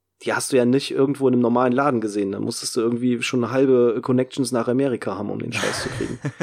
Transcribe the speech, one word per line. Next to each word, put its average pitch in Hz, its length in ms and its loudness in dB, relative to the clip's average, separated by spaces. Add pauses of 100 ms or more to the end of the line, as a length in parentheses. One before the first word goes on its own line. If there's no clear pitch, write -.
(240)
Die 110 100 -4
hast - 180 -4
du 139 60 4
ja 120 80 6
nicht 135 260 2
irgendwo 135 360 2
in 123 60 4
einem 123 80 4
normalen 120 320 2
Laden 135 280 2
gesehen. 101 300 -2
Da 101 80 -6
musstest - 360 -6
du 120 60 0
irgendwie 120 400 0
schon 123 220 0
eine 113 100 -2
halbe 127 480 4
Connections 127 500 0
nach 117 160 0
Amerika 123 500 0
haben, 101 120 -6
um 107 100 -6
den - 140 -8
Scheiß 107 300 -4
zu - 60 -6
kriegen. 120 300 -8 (240)